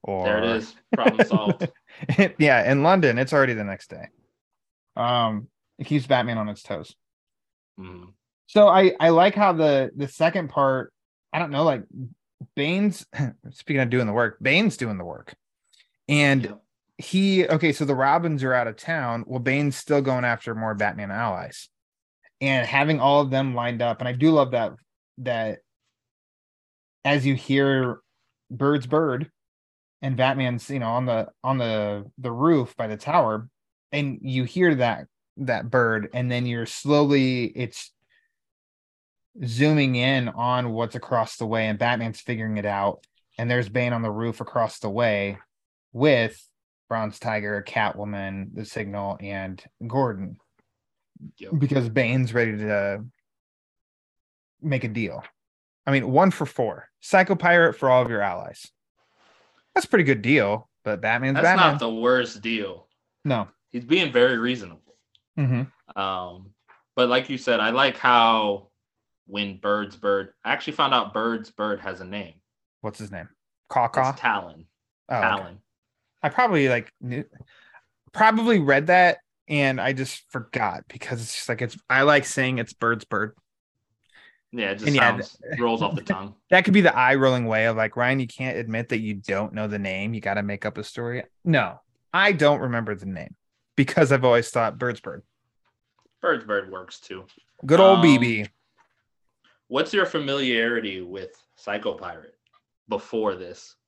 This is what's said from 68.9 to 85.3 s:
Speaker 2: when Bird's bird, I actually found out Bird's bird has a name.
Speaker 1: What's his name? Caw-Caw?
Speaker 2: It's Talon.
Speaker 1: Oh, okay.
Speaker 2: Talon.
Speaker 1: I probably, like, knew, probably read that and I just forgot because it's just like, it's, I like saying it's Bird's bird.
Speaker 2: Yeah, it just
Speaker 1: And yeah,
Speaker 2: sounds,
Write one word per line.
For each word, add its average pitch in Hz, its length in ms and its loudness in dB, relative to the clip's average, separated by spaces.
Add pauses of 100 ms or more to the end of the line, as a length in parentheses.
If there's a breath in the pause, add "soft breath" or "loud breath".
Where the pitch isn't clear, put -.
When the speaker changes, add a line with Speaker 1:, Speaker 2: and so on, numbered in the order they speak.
Speaker 2:
when 101 320 -8
Bird's 104 380 -4
bird, 98 340 -2 (140)
I 117 80 -2
actually 147 200 -6
found 139 220 0
out 104 200 -2
Bird's 110 360 -4
bird 104 300 -6
has 92 200 -12
a 92 40 -14
name. 92 300 -14 (460)
Speaker 1:
What's 107 180 -12
his 104 140 -14
name? 85 160 -16 (400)
Caw-Caw? 131 420 0
Speaker 2:
It's 131 100 -10
Talon. 87 460 -4 (420)
Speaker 1:
Oh, 123 80 -4
okay. 110 100 0
Speaker 2:
Talon. 95 320 -4 (640)
Speaker 1:
I 151 80 -2
probably, 180 380 2
like, 120 320 -2
knew, 127 240 -8 (880 soft breath)
probably 220 460 4
read 143 300 2
that 180 300 6 (300)
and 139 320 0
I 131 120 -2
just 131 380 -8
forgot 113 580 -6
because 120 340 -10
it's - 120 -12
just - 140 -10
like, 117 140 -4
it's, 113 140 -8 (120)
I 131 140 4
like 143 220 6
saying 127 340 -2
it's 117 140 -8
Bird's 117 320 -2
bird. 107 300 -6 (1160 soft breath)
Speaker 2:
Yeah, 107 200 -4
it 98 60 -4
just 107 100 -6
Speaker 1:
And 143 100 2
yeah, 120 140 6
Speaker 2:
sounds, - 260 -6 (100)